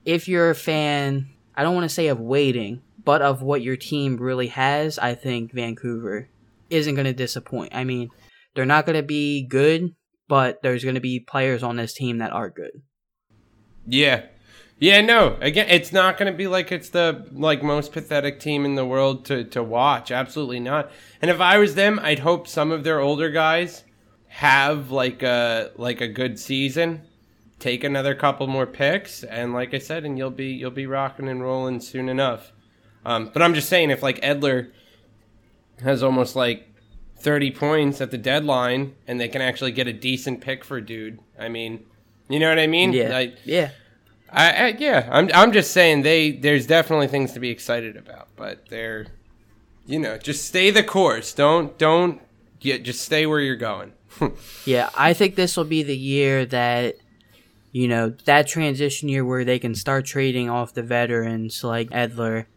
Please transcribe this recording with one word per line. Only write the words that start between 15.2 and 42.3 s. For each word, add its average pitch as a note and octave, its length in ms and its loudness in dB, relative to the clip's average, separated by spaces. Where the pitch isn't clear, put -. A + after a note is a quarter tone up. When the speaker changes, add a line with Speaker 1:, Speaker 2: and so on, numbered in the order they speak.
Speaker 2:
Again, D#3+ 280 0
it's F3 220 4
not F#3 260 4
gonna G3 160 0
be F#3+ 140 -4
like F#3 240 -2
it's F3 180 -8
the, E3 420 0
like, C#3+ 320 0
most D3 280 -2
pathetic C#3+ 480 -4
team D3 240 -2
in C#3 120 -2
the C3 100 -2
world C3+ 400 0
to, B2+ 200 -2
to A#2+ 180 -4
watch. A#2+ 480 0
Absolutely B2+ 480 -6
not. C#3+ 320 -4
And E3+ 100 2
if F3 100 2
I F#3 160 6
was G#3 180 6
them, G3+ 280 2
I'd D3+ 160 2
hope E3+ 280 0
some D#3 240 -2
of D#3 120 -4
their D#3 160 0
older D3 320 0
guys D#3+ 520 0
have, C#3 640 2
like, B2+ 320 -2
a, A#2+ 540 0
like, A#2+ 220 -6
a A#2+ 80 -4
good A2 320 -4
season. D3 640 -2
Take B2 260 -4
another C#3 300 -2
couple C#3 320 0
more C3 220 -2
picks, D3 560 -2
and A#2+ 280 -8
like B2+ 220 -6
I C3+ 60 -4
said, D#3 260 -8
and C#3+ 100 -6
you'll C3 140 -6
be, C3+ 220 -8
you'll B2+ 180 -8
be C3+ 160 -8
rocking C3+ 420 -6
and B2+ 140 -6
rolling B2+ 380 -4
soon B2+ 280 -8
enough. B2+ 440 -4
Um, A2 300 -4
but D#3 80 0
I'm E3+ 140 4
just D3 140 -2
saying, E3+ 200 4
if, C3+ 140 0
like, C3+ 180 -2
Edler C#3 480 0
has C3 220 0
almost, B2+ 320 2
like, A#2+ 320 -2
thirty C#3+ 320 0
points D3 500 0
at B2 120 -6
the B2+ 80 -6
deadline, C3 720 0
and B2 120 -6
they A#2+ 80 -4
can C3 140 -6
actually B2+ 300 -4
get B2+ 160 -2
a A#2 60 -6
decent B2+ 460 -4
pick C3 240 -10
for C3 160 -10
dude, A2 380 -12
I A2+ 100 -10
mean, A2+ 340 -10
you C#3 80 -2